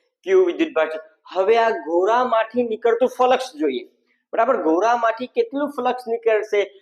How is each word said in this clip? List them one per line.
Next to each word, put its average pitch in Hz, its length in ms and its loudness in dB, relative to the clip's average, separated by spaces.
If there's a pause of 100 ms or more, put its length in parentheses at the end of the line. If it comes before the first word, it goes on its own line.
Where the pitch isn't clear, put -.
(220)
ક્યુ 185 220 4
વિદ્યુત 156 280 -2
ભાર 156 160 0
છે. 160 100 -8 (340)
હવે 190 260 2
આ 226 120 2
ગોળામાંથી 220 920 0
નીકળતું 233 460 0
ફ્લક્સ 254 480 0
જોઈએ. 139 280 -4 (480)
બરાબર? 226 300 2
ગોળામાંથી 226 640 0
કેટલું 277 440 -4
ફ્લક્સ 247 380 -4
નીકળશે? 214 560 0 (180)